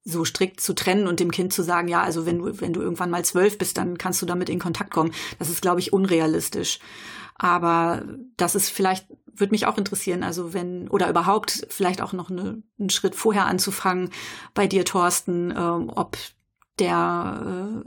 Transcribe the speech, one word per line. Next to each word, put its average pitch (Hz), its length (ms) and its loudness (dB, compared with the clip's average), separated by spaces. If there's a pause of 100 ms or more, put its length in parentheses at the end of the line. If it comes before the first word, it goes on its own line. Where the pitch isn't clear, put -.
so 165 160 0
strikt - 360 -2
zu - 120 0
trennen 190 360 2
und 175 100 0
dem 175 140 2
Kind 185 200 0
zu 190 100 0
sagen, 175 260 0
ja, 170 120 2
also 165 260 0
wenn 170 120 2
du, 190 220 -4
wenn 175 120 -2
du 180 80 -2
irgendwann 175 300 -2
mal 170 140 -2
zwölf 196 340 4
bist, - 180 -2
dann 180 220 -2
kannst 180 240 -2
du 180 40 -2
damit 175 220 0
in 175 120 -2
Kontakt 175 320 -2
kommen. 165 180 2 (300)
Das 147 100 -2
ist, 170 120 -4
glaub 180 160 2
ich, 185 140 -2
unrealistisch. 165 840 2 (560)
Aber 170 720 2 (320)
das 175 180 2
ist 196 160 2
vielleicht, 190 380 0 (260)
würde 202 160 2
mich 214 160 4
auch 208 100 2
interessieren, 190 460 -2
also 175 320 -4
wenn, 180 340 -6
oder 185 220 2
überhaupt 180 600 2
vielleicht 185 300 0
auch - 120 -6
noch 180 180 -6
eine, 190 320 -6 (160)
einen 196 100 -2
Schritt 185 280 0
vorher 202 300 4
anzufangen 185 640 0 (440)
bei 196 140 4
dir, 190 160 4
Thorsten, 175 640 2
ähm, 170 420 0
ob - 240 -4 (640)
der, 180 1080 -2